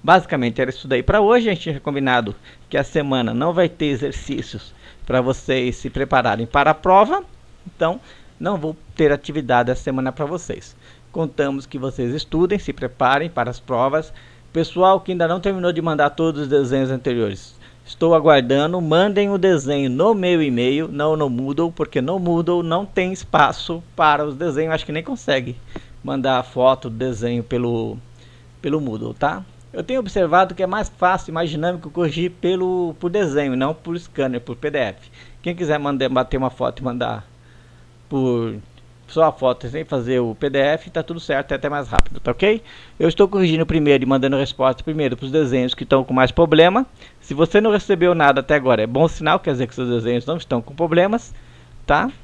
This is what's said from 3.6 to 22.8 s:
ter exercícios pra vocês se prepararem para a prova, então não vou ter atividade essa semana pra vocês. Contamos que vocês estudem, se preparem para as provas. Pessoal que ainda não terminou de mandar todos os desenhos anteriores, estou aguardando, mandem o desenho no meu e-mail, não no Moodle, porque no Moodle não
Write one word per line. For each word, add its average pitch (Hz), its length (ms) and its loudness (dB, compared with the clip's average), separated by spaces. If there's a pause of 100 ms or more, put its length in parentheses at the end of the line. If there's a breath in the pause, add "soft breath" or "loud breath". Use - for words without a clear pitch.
ter 165 180 -4
exercícios - 880 -6 (320 loud breath)
pra 123 160 0
vocês 127 540 -2
se - 120 -12
prepararem 120 580 0
para 143 260 2
a - 20 2
prova, 214 500 4 (420)
então 175 320 -4 (400 loud breath)
não 185 200 -4
vou 156 180 -6 (180)
ter 151 160 4
atividade 127 600 0
essa 123 120 -4
semana 131 300 -4
pra 147 140 -6
vocês. - 500 -10 (340 soft breath)
Contamos 139 540 -4
que - 140 -12
vocês 127 360 -4
estudem, 175 440 0
se - 160 -6
preparem 139 560 0
para 123 200 -4
as 117 80 -10
provas. 135 540 -2 (400 loud breath)
Pessoal 185 480 2
que 190 120 -6
ainda 175 140 0
não 170 140 -2
terminou 180 320 -2
de 165 80 -2
mandar 151 300 2
todos 160 320 -2
os 139 60 -4
desenhos 135 420 2
anteriores, 120 680 -4 (300 soft breath)
estou 165 280 2
aguardando, 147 680 4
mandem 190 500 2
o 196 80 0
desenho 143 500 2
no 170 260 2
meu 180 280 2
e-mail, 135 460 0
não 151 280 0
no 147 140 0
Moodle, 139 420 -2
porque 147 280 -4
no 160 180 -2
Moodle 175 440 0
não 170 220 -2